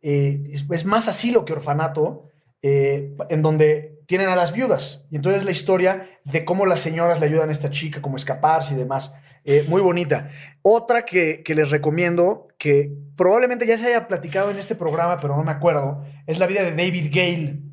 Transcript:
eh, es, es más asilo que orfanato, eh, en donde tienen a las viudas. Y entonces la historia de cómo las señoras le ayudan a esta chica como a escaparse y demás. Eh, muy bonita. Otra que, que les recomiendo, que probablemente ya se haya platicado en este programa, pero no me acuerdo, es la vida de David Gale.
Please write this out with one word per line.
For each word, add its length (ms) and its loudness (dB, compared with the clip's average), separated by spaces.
eh, 500 0
es, 200 -8
es 140 -4
más 220 2
asilo 380 0
que 80 -6
orfanato, 720 -2
eh, 540 0
en 120 0
donde 680 2
tienen 220 0
a 60 2
las 180 2
viudas. 580 -2
Y 60 -10
entonces 280 0
la 60 -2
historia 560 0
de 200 -4
cómo 200 0
las 140 2
señoras 400 0
le 80 2
ayudan 220 0
a 40 -2
esta 160 -4
chica 320 -8
como 140 -6
a 40 -8
escaparse 540 0
y 40 -2
demás. 380 -6
Eh, 240 4
muy 120 4
bonita. 480 0
Otra 420 4
que, 380 0
que 120 -2
les 160 2
recomiendo, 760 2
que 340 2
probablemente 500 2
ya 120 4
se 100 -2
haya 200 0
platicado 440 -2
en 80 -6
este 160 -6
programa, 440 -2
pero 180 -2
no 60 -2
me 80 -2
acuerdo, 520 0
es 120 -4
la 80 4
vida 160 0
de 80 -2
David 400 -2
Gale. 480 -2